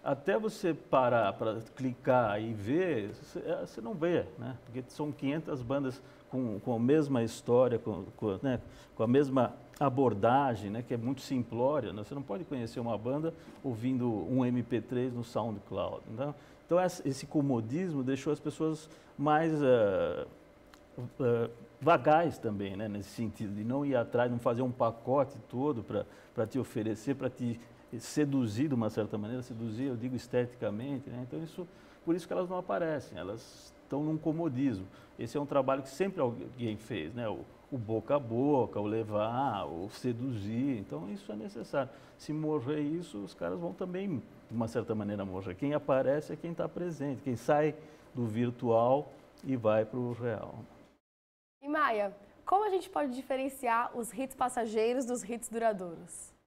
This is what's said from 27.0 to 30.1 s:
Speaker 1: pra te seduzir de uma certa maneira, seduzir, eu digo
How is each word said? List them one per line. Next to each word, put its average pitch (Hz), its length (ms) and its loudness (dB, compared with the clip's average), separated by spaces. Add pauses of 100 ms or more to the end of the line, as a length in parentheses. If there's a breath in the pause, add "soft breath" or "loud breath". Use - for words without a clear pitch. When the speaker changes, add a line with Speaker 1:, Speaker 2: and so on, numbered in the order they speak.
Speaker 1:
pra 135 140 -2
te 120 320 -4 (380 loud breath)
seduzir 139 680 0
de 139 60 2
uma 113 140 2
certa 107 300 -2
maneira, 117 240 -4
seduzir, 117 420 -6
eu 135 120 -2
digo 123 200 -6